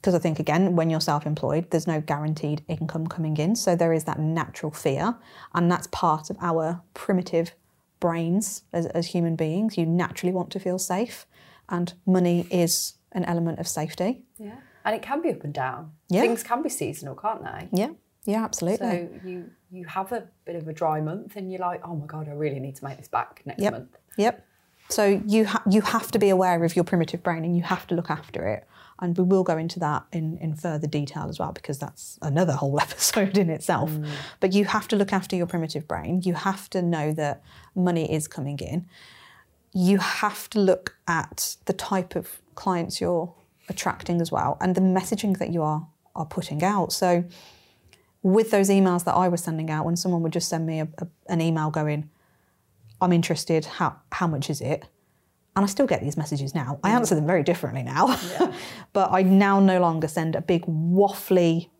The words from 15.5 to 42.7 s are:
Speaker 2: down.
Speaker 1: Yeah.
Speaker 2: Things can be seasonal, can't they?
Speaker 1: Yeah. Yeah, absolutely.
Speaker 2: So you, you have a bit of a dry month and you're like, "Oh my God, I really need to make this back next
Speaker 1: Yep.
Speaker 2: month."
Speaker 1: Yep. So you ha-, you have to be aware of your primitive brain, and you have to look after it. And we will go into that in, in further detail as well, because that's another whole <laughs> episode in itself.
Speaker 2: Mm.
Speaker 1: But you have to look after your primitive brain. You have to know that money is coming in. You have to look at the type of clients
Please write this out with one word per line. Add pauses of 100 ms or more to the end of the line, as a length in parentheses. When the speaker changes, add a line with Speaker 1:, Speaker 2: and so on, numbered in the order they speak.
Speaker 2:
down. (160)
Speaker 1:
Yeah.
Speaker 2:
Things
can
be
seasonal,
can't
they?
Speaker 1:
Yeah. (340)
Yeah,
absolutely.
Speaker 2:
So (160)
you, (220)
you
have
a (220)
bit
of
a
dry
month
and
you're
like,
"Oh
my
God,
I
really
need
to
make
this
back
next
Speaker 1:
Yep.
Speaker 2:
month." (200)
Speaker 1:
Yep. (440)
So
you
ha-,
you
have
to
be
aware
of
your
primitive
brain,
and
you
have
to
look
after
it. (360)
And
we
will
go
into
that
in,
in
further
detail
as
well,
because
that's
another
whole
<laughs>
episode
in
itself.
Speaker 2:
Mm. (320)
Speaker 1:
But
you
have
to
look
after
your
primitive
brain.
You
have
to
know
that (340)
money
is
coming
in. (840)
You
have
to
look (100)
at (100)
the
type
of (140)
clients